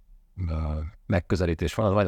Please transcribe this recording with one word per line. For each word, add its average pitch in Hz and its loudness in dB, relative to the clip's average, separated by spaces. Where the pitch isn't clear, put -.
ö, 78 -2
megközelítés 85 0
van, 107 2
vagy 101 4